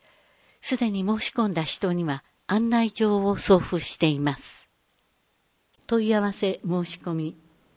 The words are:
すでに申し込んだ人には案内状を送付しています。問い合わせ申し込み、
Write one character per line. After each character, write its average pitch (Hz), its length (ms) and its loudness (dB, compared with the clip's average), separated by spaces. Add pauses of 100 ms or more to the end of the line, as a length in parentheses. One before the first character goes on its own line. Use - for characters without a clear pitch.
(600)
す - 140 -4
で 240 140 0
に 196 160 0
申 214 140 2
し - 120 -6
込 220 180 0
ん 190 40 -4
だ 160 80 -2
人 175 320 -2
に 175 100 0
は 143 200 -4 (240)
案 226 220 0
内 226 200 2
状 208 360 2
を 196 120 0
送 190 220 6
付 170 200 -2
し - 180 -10
て 165 100 4
い 147 120 2
ま 143 160 0
す。 - 320 -18 (1200)
問 226 220 0
い 220 80 4
合 208 60 2
わ 202 100 0
せ 190 340 -2
申 175 200 0
し - 180 -10
込 170 100 -4
み、 160 240 -4 (400)